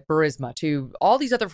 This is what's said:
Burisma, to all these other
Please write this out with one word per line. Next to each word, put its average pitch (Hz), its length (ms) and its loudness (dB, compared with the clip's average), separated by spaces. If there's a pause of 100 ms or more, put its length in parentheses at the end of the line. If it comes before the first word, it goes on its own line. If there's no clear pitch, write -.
Burisma, 147 480 0
to 143 360 -2 (100)
all 208 160 6
these 269 160 -2
other 226 200 0